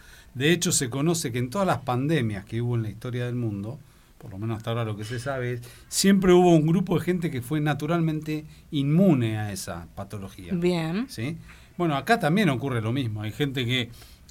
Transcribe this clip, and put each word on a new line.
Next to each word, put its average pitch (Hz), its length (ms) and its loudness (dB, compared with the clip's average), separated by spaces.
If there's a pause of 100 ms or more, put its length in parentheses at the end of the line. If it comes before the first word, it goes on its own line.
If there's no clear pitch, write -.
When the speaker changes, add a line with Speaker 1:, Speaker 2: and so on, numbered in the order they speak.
(340)
Speaker 1:
De 135 160 2
hecho, 170 220 2
se 127 180 0
conoce 147 400 0
que 117 80 -4
en 123 120 -2
todas 196 180 0
las 127 100 2
pandemias 123 680 -2
que 113 160 -6
hubo 120 140 -2
en 117 80 0
la 110 60 -4
historia 123 380 -6
del 123 100 -6
mundo, 110 420 -4 (400)
por 113 140 -16
lo 95 60 -12
menos 113 180 -4
hasta 113 140 -8
ahora 117 140 -2
lo 107 120 -4
que 107 80 -10
se 120 160 -8
sabe 123 320 -4
es, 123 80 -6 (260)
siempre 196 460 4
hubo 180 180 8
un 160 160 6
grupo 175 320 2
de - 60 -2
gente 175 260 -2
que 127 120 -6
fue 151 180 -2
naturalmente 156 840 -2 (280)
inmune 139 680 4
a 104 140 -4
esa 87 420 -10
patología. 98 600 -10
Speaker 2:
Bien. 175 540 -2
Speaker 1:
¿Sí? 143 280 -6 (420)
Bueno, 170 180 0
acá 139 220 2
también 180 300 2
ocurre 127 320 0
lo 107 120 -2
mismo. 113 300 -4
Hay 107 80 -4
gente 135 340 -2
que 120 260 -2 (400)